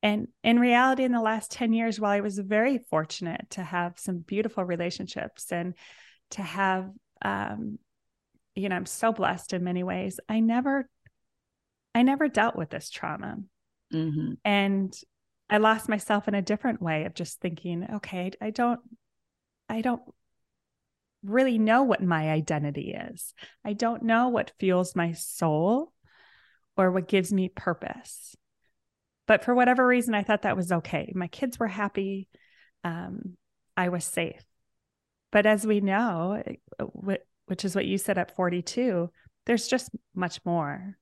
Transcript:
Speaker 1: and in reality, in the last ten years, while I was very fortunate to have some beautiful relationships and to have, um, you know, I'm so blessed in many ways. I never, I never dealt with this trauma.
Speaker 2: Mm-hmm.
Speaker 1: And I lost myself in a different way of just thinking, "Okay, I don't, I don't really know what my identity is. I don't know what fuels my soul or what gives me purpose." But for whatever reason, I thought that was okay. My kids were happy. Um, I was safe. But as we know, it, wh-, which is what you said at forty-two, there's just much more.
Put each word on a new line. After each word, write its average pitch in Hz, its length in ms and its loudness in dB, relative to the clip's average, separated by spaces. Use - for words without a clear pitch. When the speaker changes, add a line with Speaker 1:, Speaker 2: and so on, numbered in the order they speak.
Speaker 1:
and 208 240 2
in 233 160 6
reality, 254 460 6
in 247 80 2
the 233 80 2
last 220 320 -2
ten 226 200 0
years, 226 280 0
while 208 100 2
I 202 120 2
was 202 180 -4
very 220 380 2
fortunate 160 600 -4
to 190 120 -8
have 175 380 -4
some 185 180 -4
beautiful 202 460 -4
relationships 175 880 -6
and 175 220 -4
to 202 120 -8
have, 190 480 -2
um, 208 560 -4
you 196 120 -2
know, 185 60 0
I'm 180 120 -4
so - 260 0
blessed 185 400 -2
in 180 100 -2
many 180 220 -2
ways. 185 340 -6
I 220 120 0
never, 254 480 0
I 233 100 4
never 277 260 4
dealt 220 260 2
with 160 160 -6
this - 180 -10
trauma. - 500 -8
Speaker 2:
Mm-hmm. 160 420 -2
Speaker 1:
And 196 520 2
I 214 80 2
lost 220 320 4
myself 208 400 0
in 202 80 0
a 196 60 0
different - 380 -2
way 156 260 -2
of - 80 -8
just - 260 -8
thinking, 175 440 -4
"Okay, 190 360 -6
I 214 100 -6
don't, 240 280 0
I 226 120 -4
don't 240 220 -2
really 240 340 2
know 220 240 6
what 240 180 2
my 160 300 2
identity 147 640 -2
is. - 400 -12
I 208 80 -4
don't 233 320 -2
know 226 240 4
what 240 320 -2
fuels 180 340 2
my 170 180 0
soul 175 800 0
or 185 160 4
what 180 160 -2
gives 190 240 2
me 190 160 2
purpose." - 880 -8
But - 180 6
for 240 80 2
whatever 247 320 6
reason, 247 300 4
I 208 80 2
thought 208 200 2
that 196 140 0
was 180 140 -2
okay. 165 460 -2
My 175 100 -4
kids 247 320 -6
were 233 80 0
happy. 196 600 -4
Um, 180 520 -8
I 180 120 2
was 175 160 -2
safe. - 400 -6
But 208 140 6
as 214 200 4
we 208 140 4
know, 196 640 0
it, - 140 -10
wh-, - 480 -6
which 185 180 -6
is 180 100 -2
what 196 120 0
you 196 120 0
said 190 200 -2
at - 180 -4
forty-two, 180 760 0
there's 233 200 0
just 254 240 -2
much 180 300 -4
more. 170 580 -4